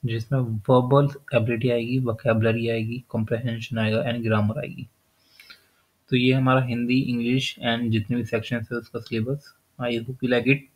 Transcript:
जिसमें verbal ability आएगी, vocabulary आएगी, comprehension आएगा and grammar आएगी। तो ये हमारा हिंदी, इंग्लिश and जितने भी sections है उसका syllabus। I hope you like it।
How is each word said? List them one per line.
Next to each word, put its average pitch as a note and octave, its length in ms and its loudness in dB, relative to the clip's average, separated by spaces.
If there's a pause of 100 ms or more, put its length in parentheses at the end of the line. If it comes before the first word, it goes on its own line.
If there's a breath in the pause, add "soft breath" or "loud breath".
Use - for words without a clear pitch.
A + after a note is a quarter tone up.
जिसमें A#2 360 -2
verbal B2+ 960 2
ability A#2 340 0
आएगी, A#2+ 280 0
vocabulary A2+ 680 0
आएगी, A2+ 400 -4
comprehension A#2 720 -4
आएगा A2 260 0
and A#2+ 180 -4
grammar A2 360 2
आएगी। - 300 -10 (1200 loud breath)
तो B2+ 80 0
ये B2+ 160 4
हमारा C3 300 4
हिंदी, A#2+ 380 0
इंग्लिश B2 640 -2
and A#2 240 0
जितने A2 260 0
भी A#2+ 80 -2
sections A2+ 480 -4
है A#2+ 60 -4
उसका A#2 220 -10
syllabus। A#2+ 540 -6 (260)
I B2+ 40 -6
hope A#2+ 260 -4
you B2+ 180 -4
like A#2+ 180 2
it। C#3+ 120 4 (180)